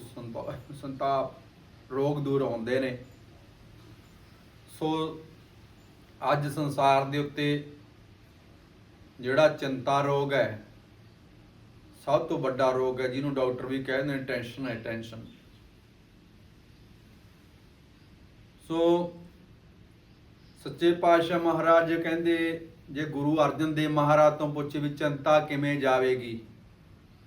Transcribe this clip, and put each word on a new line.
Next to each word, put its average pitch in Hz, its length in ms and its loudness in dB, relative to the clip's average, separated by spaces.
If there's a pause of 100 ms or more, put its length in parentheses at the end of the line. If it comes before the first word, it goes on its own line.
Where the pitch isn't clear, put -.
(140)
ਸੰਤਾ-, 135 680 -12
ਸੰਤਾਪ, 135 500 -2 (600)
ਰੋਗ 143 260 0
ਦੂਰ 139 240 0
ਹੁੰਦੇ 120 380 -2
ਨੇ। 127 180 -4 (1800)
ਸੋ 160 420 -4 (1120)
ਅੱਜ 147 220 -2
ਸੰਸਾਰ 139 500 2
ਦੇ 143 140 -4
ਉੱਤੇ 147 540 -4 (1500)
ਜਿਹੜਾ 135 280 4
ਚਿੰਤਾ 139 520 0
ਰੋਗ 143 320 0
ਹੈ, 110 340 -2 (1400)
ਸਭ 156 200 2
ਤੋਂ 156 120 -2
ਵੱਡਾ 131 320 0
ਰੋਗ 127 300 0
ਹੈ, 127 80 0
ਜਿਹਨੂੰ 135 260 -4
ਡਾਕਟਰ 127 320 -2
ਵੀ 135 180 -6
ਕਹਿੰਦੇ 135 300 -2
ਨੇ, 127 100 -6
ਟੈਨਸ਼ਨ 123 440 -8
ਹੈ, 117 60 -6
ਟੈਨਸ਼ਨ। 113 520 -12 (3500)
ਸੋ 170 440 2 (1500)
ਸੱਚੇ 170 280 0
ਪਾਤਸ਼ਾਹ 170 480 4
ਮਹਾਰਾਜ 165 540 4
ਕਹਿੰਦੇ, 165 760 -2 (220)
ਜੇ 143 140 -6
ਗੁਰੂ 143 320 0
ਅਰਜਨ 151 380 2
ਦੇਵ 151 160 0
ਮਹਾਰਾਜ 151 480 6
ਤੋਂ 147 160 -2
ਪੁੱਛੇ 147 240 -6
ਵੀ 147 120 -2
ਚਿੰਤਾ 151 500 2
ਕਿਵੇਂ 143 400 -2
ਜਾਵੇਗੀ, 127 600 0 (880)